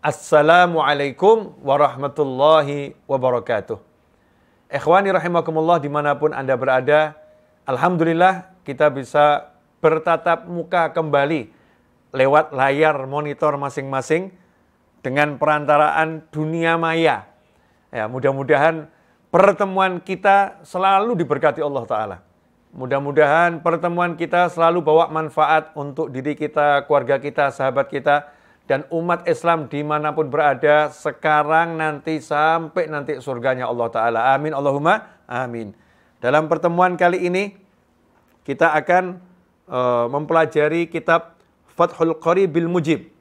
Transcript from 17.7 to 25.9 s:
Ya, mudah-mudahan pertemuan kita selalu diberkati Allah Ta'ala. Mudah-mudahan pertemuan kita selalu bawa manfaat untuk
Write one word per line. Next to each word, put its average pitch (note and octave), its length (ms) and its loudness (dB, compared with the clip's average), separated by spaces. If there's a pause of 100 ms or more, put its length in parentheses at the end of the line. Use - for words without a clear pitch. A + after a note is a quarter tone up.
Ya, A2 160 -6
mudah-mudahan C#3 800 0 (400)
pertemuan F#3+ 720 2
kita G3 640 0
selalu G3 560 0
diberkati C#3+ 400 0
Allah C#3+ 240 -4
Ta'ala. G#2+ 340 -4 (540)
Mudah-mudahan D3 880 2
pertemuan E3+ 560 -2
kita F3 400 0
selalu E3 320 2
bawa D#3+ 240 4
manfaat D#3 640 0
untuk C#3+ 320 -8